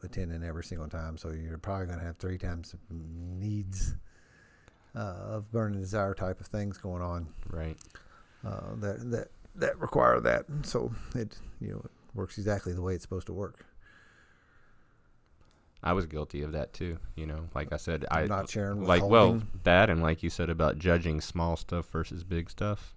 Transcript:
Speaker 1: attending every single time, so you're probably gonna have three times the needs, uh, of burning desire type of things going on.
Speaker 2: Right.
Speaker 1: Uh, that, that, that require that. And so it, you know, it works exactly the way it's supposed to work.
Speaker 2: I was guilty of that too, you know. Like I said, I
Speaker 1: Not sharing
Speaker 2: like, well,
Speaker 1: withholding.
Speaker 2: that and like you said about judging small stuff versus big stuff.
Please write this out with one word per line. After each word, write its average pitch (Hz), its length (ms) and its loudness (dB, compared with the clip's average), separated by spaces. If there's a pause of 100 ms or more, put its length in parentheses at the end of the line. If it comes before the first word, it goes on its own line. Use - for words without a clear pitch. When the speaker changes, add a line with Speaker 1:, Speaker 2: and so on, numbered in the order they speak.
Speaker 1:
attending 82 400 -4
every 82 220 -6
single 80 240 -8
time, 80 280 -6
so 80 140 -8
you're 80 260 -8
probably 95 300 -4
gonna 85 160 -6
have 85 140 -8
three 92 200 -4
times 85 340 -6 (180)
the 82 60 -10
needs, 92 1000 -4 (1000)
uh, 110 60 -8 (380)
of 104 160 -8
burning 104 260 2
desire 98 340 0
type 92 280 -2
of - 60 -12
things 101 300 -4
going 90 240 -4
on. 87 260 -4 (220)
Speaker 2:
Right. 80 280 -4 (680)
Speaker 1:
Uh, 104 340 -6
that, 107 320 -4
that, 113 160 -2 (280)
that - 240 0
require 120 400 6
that. - 300 2
And 143 160 -4
so 120 260 0 (240)
it, 113 240 -4 (220)
you 104 100 -6
know, 104 140 -8
it - 60 -14 (220)
works 95 240 -6
exactly 101 360 0
the 90 80 -2
way 92 120 0
it's 90 100 -4
supposed 92 240 -6
to 90 60 -6
work. 95 320 -8 (2250)
Speaker 2:
I 87 80 2
was 92 120 2
guilty 76 380 -4
of 76 100 -4
that 73 200 -4
too, 82 240 -4 (180)
you 80 100 -6
know. 78 280 -6
Like 73 200 -4
I 78 40 -2
said, 80 320 -2
I 80 160 4
Speaker 1:
Not 98 240 -2
sharing 101 360 -2
Speaker 2:
like, 90 160 8
well, 107 320 10
Speaker 1:
withholding. 110 300 -2
Speaker 2:
that 92 260 10
and 82 120 4
like 80 220 2
you 82 60 0
said 82 200 -2
about 80 300 4
judging 85 400 4
small 85 380 0
stuff - 320 -4
versus 85 340 -4
big 85 260 -2
stuff. - 480 -4